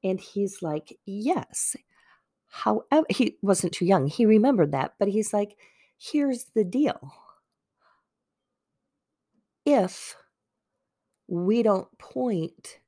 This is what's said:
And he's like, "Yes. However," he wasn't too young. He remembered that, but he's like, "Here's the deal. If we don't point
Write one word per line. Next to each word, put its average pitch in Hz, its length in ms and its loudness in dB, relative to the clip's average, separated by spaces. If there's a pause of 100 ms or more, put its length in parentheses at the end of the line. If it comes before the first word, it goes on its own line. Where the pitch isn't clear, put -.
And 190 160 -2
he's 202 420 -6
like, 156 460 -8
"Yes. 214 680 -4 (720)
However," 277 640 0
he - 320 -2
wasn't 190 320 0
too - 120 -4
young. 175 200 4
He 214 220 2
remembered 214 440 4
that, 135 280 -4
but 202 80 2
he's 208 260 -2
like, 208 240 -4 (400)
"Here's 277 460 -2 (100)
the 220 100 2
deal. 185 480 -2 (2500)
If 240 500 0 (1120)
we 190 360 0
don't 196 240 2 (100)
point - 920 -6